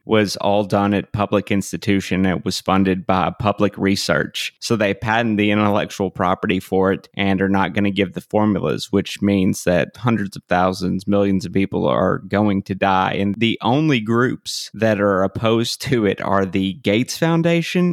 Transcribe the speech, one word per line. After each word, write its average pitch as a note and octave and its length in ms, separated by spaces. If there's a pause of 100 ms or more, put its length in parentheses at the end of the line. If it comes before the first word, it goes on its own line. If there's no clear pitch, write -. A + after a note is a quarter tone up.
was G#2+ 320
all G2+ 260
done G2+ 320
at - 180
public G2+ 380
institution. F#2+ 760
It F2 200
was - 160
funded F#2+ 440
by F2+ 320
public G2+ 400
research. - 840
So - 160
they G2+ 180
patent A2+ 440
the G#2 120
intellectual G2+ 580
property F#2+ 520
for F#2+ 320
it - 220
and G2 280
are G2 60
not G2 260
gonna G2+ 160
give F#2 220
the F2+ 80
formulas, F#2+ 720
which - 280
means G2+ 440
that F2 320
hundreds G#2+ 400
of - 120
thousands, F#2 600
millions G2+ 360
of F2+ 80
people F#2 360
are F2+ 300
going G2+ 440
to G2 140
die. F#2+ 380
And G2 220
the A2+ 240
only C#3 380
groups A2+ 760
that G#2 280
are G2 240
opposed A2+ 580
to A2+ 240
it - 160
are G2 240
the F#2+ 280
Gates G#2 440
Foundation, E3+ 760